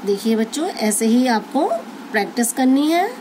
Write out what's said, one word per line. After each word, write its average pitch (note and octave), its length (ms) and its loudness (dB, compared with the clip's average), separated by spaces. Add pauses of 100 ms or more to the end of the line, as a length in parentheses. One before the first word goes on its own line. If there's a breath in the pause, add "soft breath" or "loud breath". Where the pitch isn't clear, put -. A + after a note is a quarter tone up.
देखिए G3+ 300 2
बच्चों, A3+ 320 -2
ऐसे A3 380 -2
ही B3 220 4
आपको B3 380 0 (460)
प्रैक्टिस A3 420 -2
करनी C4+ 380 2
है। F#4 300 0